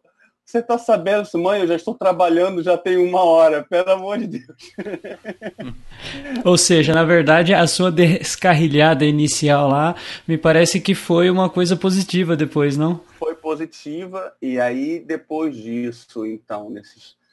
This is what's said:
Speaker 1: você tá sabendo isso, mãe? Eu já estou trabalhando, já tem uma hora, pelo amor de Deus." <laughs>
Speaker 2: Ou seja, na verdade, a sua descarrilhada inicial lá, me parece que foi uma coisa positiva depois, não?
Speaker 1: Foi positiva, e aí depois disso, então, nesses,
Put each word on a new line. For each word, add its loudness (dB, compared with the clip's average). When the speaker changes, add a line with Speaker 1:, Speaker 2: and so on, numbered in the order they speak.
Speaker 1:
você -4
tá -2
sabendo 0
isso, -8
mãe? 0
Eu 0
já 0
estou -6
trabalhando, 0
já 0
tem 0
uma 2
hora, 4
pelo 0
amor -2
de -6
Deus." -14
<laughs> -14
Speaker 2:
Ou 4
seja, 2
na 4
verdade, 4
a 4
sua 0
descarrilhada 2
inicial 2
lá, 0
me -2
parece 2
que 0
foi 2
uma 2
coisa 0
positiva 0
depois, 0
não? -2
Speaker 1:
Foi -6
positiva, -10
e -4
aí -2
depois -6
disso, -8
então, -12
nesses, -20